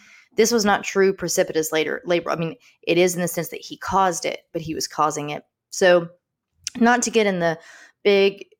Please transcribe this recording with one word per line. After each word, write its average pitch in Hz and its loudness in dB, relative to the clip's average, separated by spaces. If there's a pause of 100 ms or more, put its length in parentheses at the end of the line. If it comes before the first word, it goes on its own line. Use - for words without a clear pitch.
(360)
This 226 2
was 220 2
not 202 0
true 190 2
precipitous 170 -2
later, 156 -2
labor. 175 -2
I 160 -2
mean, 165 -4 (280)
it 170 0
is 175 4
in 175 -4
the 170 -2
sense 165 -6
that - -14
he 151 -16
caused 185 -2
it, - -6 (120)
but 165 -8
he 156 -8
was - -6
causing 151 -2
it. - -10 (260)
So 175 4 (680)
not 240 2
to 226 -4
get 214 2
in 190 0
the 165 0 (460)
big 196 2 (140)